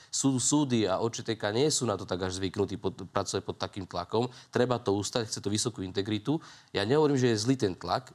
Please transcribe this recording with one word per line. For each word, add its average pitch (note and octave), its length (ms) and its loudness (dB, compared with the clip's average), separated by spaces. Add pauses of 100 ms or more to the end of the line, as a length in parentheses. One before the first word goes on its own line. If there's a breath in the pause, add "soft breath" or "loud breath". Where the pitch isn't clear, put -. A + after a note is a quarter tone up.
(140 loud breath)
sú-, C3+ 240 2
súdy B2 480 2
a F2+ 160 2
O A2+ 80 0
Č - 160 -10
T A2+ 80 0
K G#2 160 -2
nie B2 240 2
sú B2+ 160 0
na F#2+ 80 0
to F#2+ 80 -8
tak F2+ 160 -2
až F#2 160 -4
zvyknutí F#2+ 400 -2
pod-, F#2+ 320 -6
pracovať G2+ 320 -2
pod - 160 -8
takým G2 260 -6
tlakom. G#2+ 460 -2 (240 loud breath)
Treba A#2+ 240 2
to G2+ 160 0
ustať, G#2+ 320 -2
chce A2 160 -8
to G2+ 80 -2
vysokú G#2+ 320 -2
integritu. G#2 560 -2 (320 loud breath)
Ja G2 160 0
nehovorím, C#3+ 320 4
že B2 160 4
je G#2 80 0
zlý C3 160 2
ten F#2+ 160 0
tlak, G2 400 -4